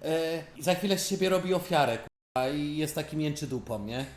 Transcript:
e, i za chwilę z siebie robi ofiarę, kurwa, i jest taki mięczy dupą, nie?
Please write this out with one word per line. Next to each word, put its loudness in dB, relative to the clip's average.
e, 0
i -10
za 4
chwilę 2
z -2
siebie 2
robi 2
ofiarę, 4
kurwa, -4
i -2
jest -2
taki -4
mięczy -2
dupą, -4
nie? -4